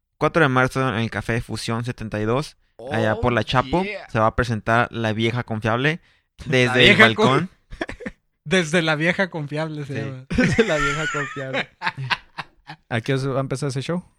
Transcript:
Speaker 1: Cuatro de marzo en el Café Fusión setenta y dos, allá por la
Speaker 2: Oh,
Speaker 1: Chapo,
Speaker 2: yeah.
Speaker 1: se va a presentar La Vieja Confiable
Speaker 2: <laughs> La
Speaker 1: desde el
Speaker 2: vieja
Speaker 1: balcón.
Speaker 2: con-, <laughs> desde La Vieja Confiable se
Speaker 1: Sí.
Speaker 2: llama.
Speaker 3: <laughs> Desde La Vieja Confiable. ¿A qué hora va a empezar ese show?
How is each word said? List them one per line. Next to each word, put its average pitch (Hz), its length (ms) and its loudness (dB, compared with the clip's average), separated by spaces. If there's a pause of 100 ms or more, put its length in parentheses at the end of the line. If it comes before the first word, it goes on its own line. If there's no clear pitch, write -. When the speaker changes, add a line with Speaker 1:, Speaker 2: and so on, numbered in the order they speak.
(180)
Speaker 1:
Cuatro 151 240 2
de 147 80 6
marzo 127 400 2
en 98 60 -2
el 113 160 -2
Café 117 300 -2
Fusión 113 420 -6
setenta 110 380 -6
y 107 40 -2
dos, 127 300 -2 (360)
allá 110 280 0
por 120 140 2
la 113 80 2
Speaker 2:
Oh, - 20 -2
Speaker 1:
Chapo, 131 400 0
Speaker 2:
yeah. 190 260 -8
Speaker 1:
se - 80 -2
va 110 100 4
a 113 80 0
presentar 117 560 0
La 113 220 -2
Vieja 113 300 -2
Confiable 120 560 0 (380)
Speaker 2:
<laughs> - 80 -16
La 127 60 -4
Speaker 1:
desde 127 280 4
el 139 80 8
Speaker 2:
vieja 196 160 8
Speaker 1:
balcón. 214 240 4
Speaker 2:
con-, 147 220 2 (540)
<laughs> - 420 -16
desde 170 360 2
La 160 140 2
Vieja 175 340 0
Confiable 151 560 -6
se 139 80 -10
Speaker 1:
Sí. 135 60 -4 (100)
Speaker 2:
llama. 131 200 -14
Speaker 3:
<laughs> - 80 0
Desde 233 280 4
La 165 120 0
Vieja 143 340 -2
Confiable. 139 580 -6 (1200)
¿A 117 120 -2
qué 135 120 -2
hora 135 200 -2
va 123 40 -2
a 135 40 -2
empezar 139 280 -4
ese 131 120 -6
show? 175 220 -4 (160)